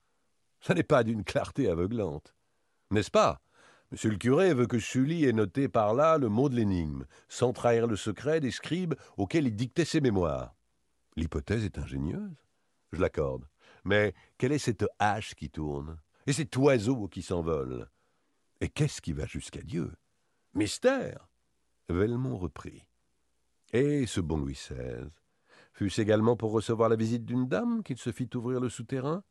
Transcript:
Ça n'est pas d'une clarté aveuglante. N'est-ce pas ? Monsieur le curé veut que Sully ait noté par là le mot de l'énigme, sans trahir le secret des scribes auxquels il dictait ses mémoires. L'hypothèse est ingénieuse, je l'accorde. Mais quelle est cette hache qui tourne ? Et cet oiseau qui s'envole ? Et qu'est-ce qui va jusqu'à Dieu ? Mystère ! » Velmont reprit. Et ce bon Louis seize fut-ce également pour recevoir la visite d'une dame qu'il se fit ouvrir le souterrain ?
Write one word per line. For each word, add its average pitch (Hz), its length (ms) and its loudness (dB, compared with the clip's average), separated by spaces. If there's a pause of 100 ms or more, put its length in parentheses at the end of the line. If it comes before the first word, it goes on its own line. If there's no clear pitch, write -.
(600)
Ça - 120 0
n'est 165 100 2
pas 131 200 4
d'une 110 220 -2
clarté 113 440 -2
aveuglante. 87 640 -2 (580)
N'est-ce 104 200 0
pas ? 160 300 4 (500)
Monsieur - 180 -2
le 104 80 0
curé 143 360 4
veut 120 140 2
que 120 120 0
Sully 143 460 0
ait 120 80 4
noté 110 340 0
par 107 260 2
là 156 240 4
le 123 120 2
mot 120 180 4
de 127 80 -2
l'énigme, 85 500 0 (220)
sans 123 240 0
trahir 117 360 2
le 110 100 0
secret 139 420 -2
des 131 120 -2
scribes 170 440 -4 (220)
auxquels 156 300 0
il 110 80 0
dictait 131 300 -2
ses 156 160 0
mémoires. 82 540 2 (640)
L'hypothèse 82 480 -2
est - 140 -8
ingénieuse, 73 640 -6 (480)
je 82 80 -2
l'accorde. 67 460 -2 (360)
Mais 104 300 4 (240)
quelle 127 140 0
est 151 80 2
cette 104 260 -2 (140)
hache 104 360 0
qui 73 140 -10
tourne ? 76 500 -8 (260)
Et 143 80 0
cet 151 240 -4
oiseau 127 500 4
qui 87 140 -10
s'envole ? 71 680 -4 (720)
Et - 100 0
qu'est-ce - 320 -2
qui 80 120 -4
va 71 120 -6
jusqu'à - 360 -10
Dieu ? 78 320 -6 (600)
Mystère ! » - 760 -2 (600)
Velmont 120 480 0
reprit. - 480 -10 (840)
Et 139 340 2
ce - 140 -4
bon 80 180 0
Louis 69 180 -4
seize 64 560 -10 (600)
fut-ce 104 300 -2
également 110 340 6
pour 110 160 -2
recevoir 113 380 2
la 117 60 4
visite 113 280 0
d'une 127 240 -2
dame 226 360 -2
qu'il 131 140 -8
se 120 140 -6
fit 120 220 -6
ouvrir 123 260 -2
le 127 80 -2
souterrain ? 139 640 -6